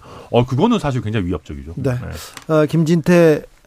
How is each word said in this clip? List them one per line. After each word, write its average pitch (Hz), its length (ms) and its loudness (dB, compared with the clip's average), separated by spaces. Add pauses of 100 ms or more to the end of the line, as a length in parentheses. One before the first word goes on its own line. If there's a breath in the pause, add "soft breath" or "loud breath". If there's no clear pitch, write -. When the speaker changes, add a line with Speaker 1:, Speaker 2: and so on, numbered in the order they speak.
(300 loud breath)
Speaker 1:
어, 120 140 4
그거는 185 340 2
사실 131 220 -2
굉장히 107 260 -4
위협적이죠. 80 500 -8
Speaker 2:
네. 127 160 -4
Speaker 1:
네. 123 640 -8
Speaker 2:
어, 151 120 2
김진태 165 760 2 (240)